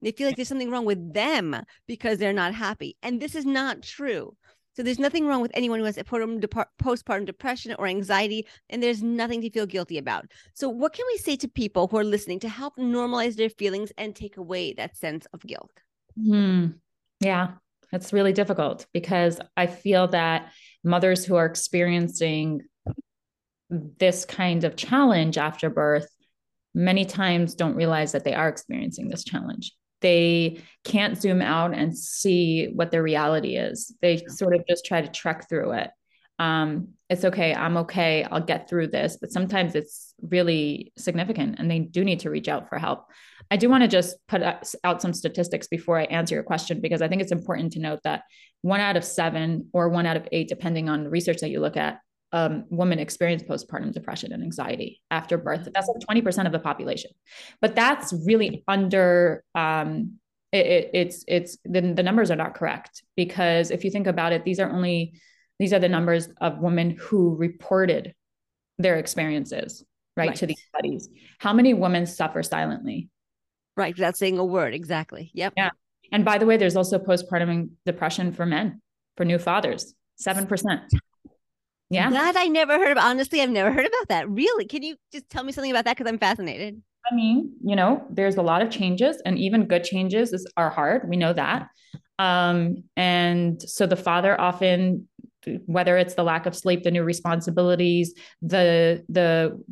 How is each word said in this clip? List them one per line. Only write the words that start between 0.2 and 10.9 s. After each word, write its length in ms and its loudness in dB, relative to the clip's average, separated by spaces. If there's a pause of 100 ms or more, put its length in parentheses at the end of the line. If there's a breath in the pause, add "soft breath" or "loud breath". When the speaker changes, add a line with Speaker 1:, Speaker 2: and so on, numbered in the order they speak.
Speaker 1:
like 80 -2
there's 100 -6
something 240 -6
wrong 140 -4
with 280 -2
them 440 -2 (320 soft breath)
because 300 -4
they're 140 0
not 220 -2
happy. 480 -8
And 180 -4
this 140 -8
is 100 -6
not 380 -2
true. 540 -8 (400 soft breath)
So 80 -6
there's 160 -2
nothing 260 0
wrong 160 0
with 120 -4
anyone 260 -2
who 60 0
has 120 -4
a 60 -10
postpartum 360 -4
depar-, 260 -4 (140)
postpartum 460 -2
depression 540 -8
or 80 -2
anxiety, 580 -2 (240 loud breath)
and 100 -8
there's 220 0
nothing 380 -2
to 100 -6
feel 160 -2
guilty 320 -6
about. 280 -6 (280 soft breath)
So 140 -6
what 240 -2